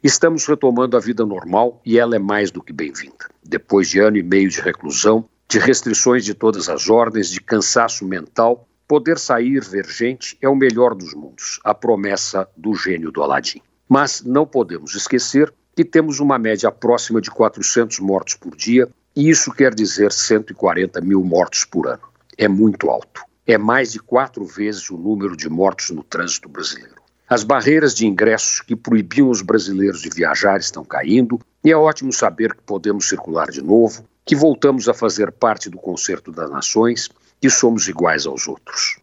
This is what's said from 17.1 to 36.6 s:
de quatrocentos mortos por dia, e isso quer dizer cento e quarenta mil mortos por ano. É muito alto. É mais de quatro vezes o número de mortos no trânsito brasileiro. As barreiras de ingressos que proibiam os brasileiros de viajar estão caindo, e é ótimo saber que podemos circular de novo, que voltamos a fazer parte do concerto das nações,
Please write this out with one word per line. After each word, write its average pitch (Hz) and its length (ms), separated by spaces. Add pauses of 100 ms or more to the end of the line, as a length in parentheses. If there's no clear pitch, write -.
de - 100
quatrocentos 113 720
mortos 95 340
por - 220
dia, 120 320 (260)
e 147 160
isso 147 220
quer 131 220
dizer 104 360
cento 107 400
e 95 40
quarenta 92 460
mil 95 220
mortos 87 420
por - 220
ano. 62 160 (340)
É 107 120
muito 98 420
alto. - 320 (240)
É 113 100
mais 113 360
de 110 60
quatro 123 460
vezes 104 460
o 90 60
número 98 400
de 78 120
mortos 90 420
no 78 120
trânsito 85 460
brasileiro. - 520 (280)
As 110 160
barreiras 135 500
de 110 120
ingressos 107 540
que - 160
proibiam 120 540
os 107 100
brasileiros 98 640
de 82 80
viajar 90 500
estão - 240
caindo, 113 560 (240)
e 156 60
é 160 60
ótimo 151 360
saber 110 420
que - 80
podemos 101 460
circular 80 420
de 69 120
novo, 107 420 (220)
que 147 100
voltamos 139 520
a 117 60
fazer 107 380
parte 110 380
do 87 80
concerto - 520
das 78 200
nações, 113 580 (320)